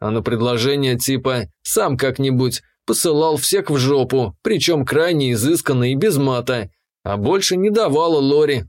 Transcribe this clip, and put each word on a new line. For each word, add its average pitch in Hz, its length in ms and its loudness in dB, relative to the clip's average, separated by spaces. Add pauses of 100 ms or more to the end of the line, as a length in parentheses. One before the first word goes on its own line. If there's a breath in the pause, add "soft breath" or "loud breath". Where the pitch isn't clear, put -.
а 107 100 -4
на 120 120 -2
предложение 123 760 0
типа 131 460 -2 (180)
«сам 180 340 -2
как-нибудь» 131 640 -2 (220)
посылал 160 520 0
всех 190 340 -2
в 151 60 0
жопу, 131 640 0
причем 170 420 0
крайне 147 480 0
изысканно 127 600 0
и - 20 0
без 170 220 0
мата. 123 520 -2 (360)
А 101 120 -4
больше 180 400 0
не 196 140 2
давала 165 480 2
Лори, 143 500 2